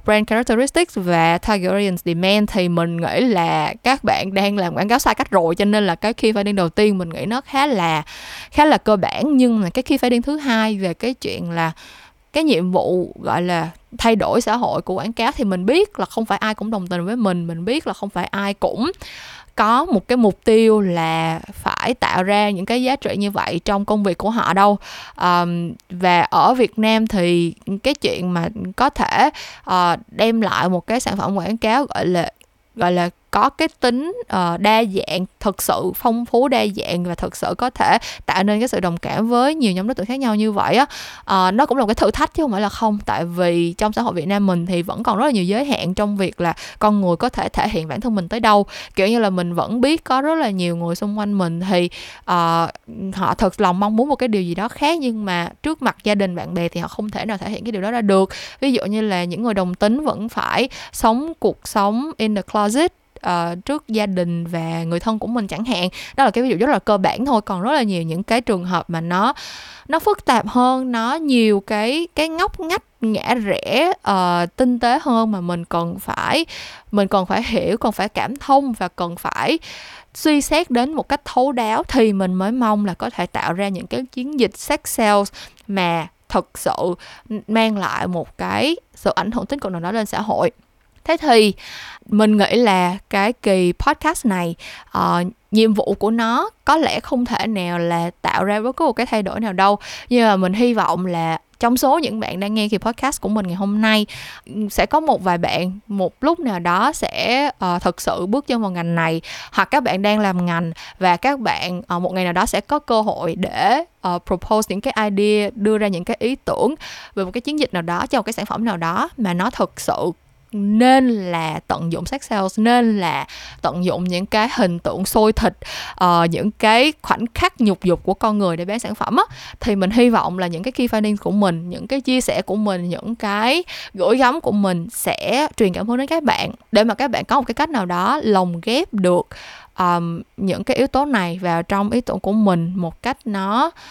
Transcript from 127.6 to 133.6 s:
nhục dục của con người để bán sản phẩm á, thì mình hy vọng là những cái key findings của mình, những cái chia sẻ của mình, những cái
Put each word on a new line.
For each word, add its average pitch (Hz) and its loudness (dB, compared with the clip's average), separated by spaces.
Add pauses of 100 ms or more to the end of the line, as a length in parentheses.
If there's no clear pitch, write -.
nhục 208 2
dục 170 2
của 185 0
con 214 0
người 180 0
để 175 -6
bán 202 -4
sản 208 -6
phẩm - -2
á, 392 4 (360)
thì 208 0
mình 190 2
hy 240 6
vọng 185 0
là 180 -2
những 170 -6
cái 254 -6
key 247 0
findings 214 0
của - -4
mình, 180 0
những 180 -10
cái 269 -2
chia 254 2
sẻ - -2
của 185 -4
mình, 190 -2
những 190 -6
cái 226 0 (300)